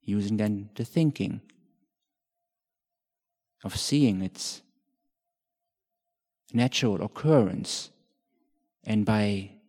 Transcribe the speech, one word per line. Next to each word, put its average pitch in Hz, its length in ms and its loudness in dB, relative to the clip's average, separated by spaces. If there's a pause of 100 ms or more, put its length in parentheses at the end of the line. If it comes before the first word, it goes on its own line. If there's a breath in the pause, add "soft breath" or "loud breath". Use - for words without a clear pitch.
using 104 320 -2
then 104 380 -2
the 117 100 -4
thinking 147 560 0 (2250)
of 101 120 -8
seeing 123 460 2
its - 400 -8 (1900)
natural 117 500 0
occurrence, - 880 0 (960)
and 107 200 0
by 104 440 0 (200)